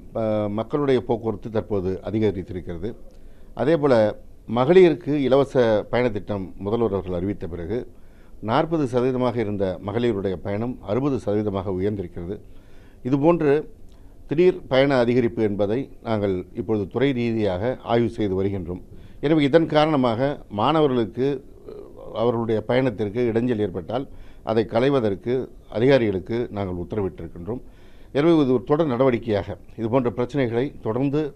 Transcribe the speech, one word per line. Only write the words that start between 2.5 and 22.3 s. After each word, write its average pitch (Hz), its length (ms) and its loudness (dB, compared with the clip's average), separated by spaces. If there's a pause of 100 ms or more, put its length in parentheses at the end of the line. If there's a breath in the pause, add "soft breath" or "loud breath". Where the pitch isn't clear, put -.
அதே 143 220 2
போல 143 180 4 (540)
மகளிருக்கு 156 640 6 (100)
இலவச 135 320 2 (360)
பயணத்திட்டம் 104 540 -2 (140)
முதல்வர் 101 380 0
அவர்கள் 92 240 -4
அறிவித்த 95 260 -4
பிறகு 85 320 -6 (640 soft breath)
நாற்பது 151 440 0
சதவீதமாக 123 500 0
இருந்த 104 280 -2 (220)
மகளிருடைய 101 560 -2
பயணம் 110 400 -4
அறுபது 127 360 -2
சதவீதமாக 101 540 -2
உயர்ந்திருக்கிறது. 92 640 -6 (680 soft breath)
இதுபோன்று 143 480 2 (760 soft breath)
திடீர் 175 420 4
பயண 135 280 4
அதிகரிப்பு 120 460 2
என்பதை 104 380 0 (220)
நாங்கள் 104 340 0 (180)
இப்பொழுது 110 340 -2
துறை 123 240 0
ரீதியாக 113 680 0
ஆய்வு 117 280 2
செய்து 104 260 0
வருகின்றோம். 95 440 -4 (400 loud breath)
எனவே 151 220 4
இதன் 147 240 6
காரணமாக 143 540 2 (300)
மாணவர்களுக்கு, 123 760 0 (880)
அவர்களுடைய 117 460 0